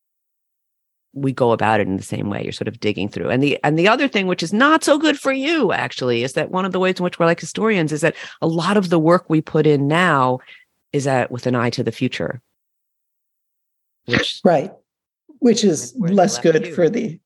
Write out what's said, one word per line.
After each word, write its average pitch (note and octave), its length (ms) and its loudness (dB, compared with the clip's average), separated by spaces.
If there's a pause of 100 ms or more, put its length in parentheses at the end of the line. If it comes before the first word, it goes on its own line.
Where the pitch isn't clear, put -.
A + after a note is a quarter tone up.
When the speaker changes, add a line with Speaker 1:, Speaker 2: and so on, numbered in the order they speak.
(1120)
Speaker 1:
we C3+ 200 -2
go A#2+ 200 2
about G#2+ 280 2
it G2 60 -2
in F#2 100 -2
the F#2 60 -6
same - 260 -6
way. A1+ 140 -4
You're - 100 -8
sort - 160 -8
of A2 100 -10
digging G#2 300 -2
through. - 220 -6
And B2+ 120 2
the, C#3+ 220 0
and D3+ 140 0
the F3+ 100 4
other C4+ 180 2
thing, G3 200 -2
which F3+ 160 -2
is E3+ 100 -6
not C#4+ 320 2
so D4+ 140 4
good D4 200 0
for C4+ 140 -2
you, C4+ 400 0
actually, B2 500 -2
is C3 120 -4
that D#3 160 -4
one F#3 160 -2
of F#3 60 -6
the F3+ 60 -2
ways F#3 200 0
in F3+ 60 -2
which F3 140 -4
we're E3+ 60 2
like E3+ 160 2
historians F#3 500 -2
is D3+ 120 -4
that D#3 120 2 (280)
a D#3 40 0
lot E3 300 2
of F#3 140 2
the F3 80 4
work E3+ 320 4
we D#3+ 100 2
put D#3 260 0
in C#3+ 220 4
now D3 520 2 (520)
is C#3+ 140 -2
at, C3 240 0
with B2 160 -6
an B2+ 80 0
eye A#2+ 160 0
to - 120 -4
the A2+ 100 -4
future. - 500 -4 (1600)
Which - 400 -6
Speaker 2:
Right. E3+ 280 0 (640)
Which A#3 260 2
is D#3 320 -2
Speaker 1:
Where, F#3 120 -2
where G3 80 0
Speaker 2:
less F3+ 180 2
Speaker 1:
left - 80 -6
Speaker 2:
good E3 240 2
Speaker 1:
you. E3 80 -12
Speaker 2:
for E3+ 160 2
the, G#3+ 360 -6